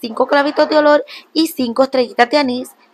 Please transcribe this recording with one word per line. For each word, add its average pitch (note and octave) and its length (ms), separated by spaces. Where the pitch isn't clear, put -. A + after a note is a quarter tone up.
cinco A3 260
clavitos D4 440
de D#4 80
olor D4 260
y D#4+ 140
cinco B3 340
estrellitas B3 480
de D4+ 80
anís. B3+ 320